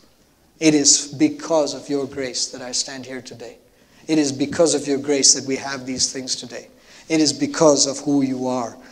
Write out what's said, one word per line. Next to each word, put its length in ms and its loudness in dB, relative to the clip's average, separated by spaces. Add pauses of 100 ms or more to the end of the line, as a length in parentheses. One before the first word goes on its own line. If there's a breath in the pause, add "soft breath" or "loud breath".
(600)
It 140 4
is 340 4
because 680 0
of 140 -12
your 180 -2
grace 400 -6
that 160 -12
I 100 -12
stand 340 -6
here 160 -12
today. 360 -18 (480 soft breath)
It 120 2
is 120 4
because 440 2
of 120 -2
your 120 0
grace 360 2
that 120 -8
we 100 -2
have 280 -8
these 280 -4
things 240 -6
today. 320 -12 (400 soft breath)
It 120 2
is 120 2
because 540 4
of 140 -4
who 220 2
you 240 0
are, 300 -4 (160 loud breath)